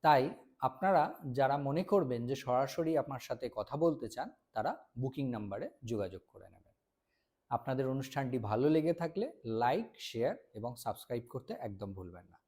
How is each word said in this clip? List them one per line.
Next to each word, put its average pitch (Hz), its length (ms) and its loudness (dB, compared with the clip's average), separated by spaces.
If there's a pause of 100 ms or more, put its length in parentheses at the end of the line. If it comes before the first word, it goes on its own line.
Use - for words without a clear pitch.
তাই 147 200 8 (440)
আপনারা 185 340 4 (360)
যারা 135 180 4 (100)
মনে 151 160 2 (100)
করবেন 131 360 2
যে 131 160 0
সরাসরি 139 480 2 (120)
আমার 135 240 -8
সাথে 123 180 -6 (120)
কথা 107 180 -6
বলতে 156 380 2
চান, 151 140 -6 (260)
তারা 113 180 0 (280)
বুকিং 131 260 -4 (100)
নাম্বারে 107 300 -6 (240)
যোগাযোগ 95 320 -4 (100)
করে 92 220 -20
নেবেন। - 200 -20 (760)
আপনাদের 131 440 -2
অনুষ্ঠানটি 135 440 -2
ভালো 113 300 2
লেগে 160 320 4
থাকলে 170 260 -2 (340)
লাইক, 156 280 2 (180)
শেয়ার 123 280 -2 (240)
এবং 113 120 -6 (140)
সাবস্ক্রাইব 120 480 -6
করতে 131 280 -8
একদম 101 320 -8
ভুলবেন 90 400 -12
না - 160 -20